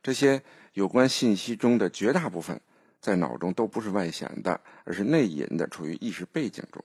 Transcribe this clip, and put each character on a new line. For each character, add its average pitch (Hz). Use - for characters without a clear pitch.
这 131
些 135
有 98
关 127
信 113
息 113
中 120
的 98
绝 110
大 160
部 87
分 80
在 98
脑 65
中 90
都 113
不 113
是 110
外 92
显 -
的， -
而 87
是 98
内 139
隐 73
的， 80
处 -
于 80
意 113
识 90
背 143
景 -
中。 -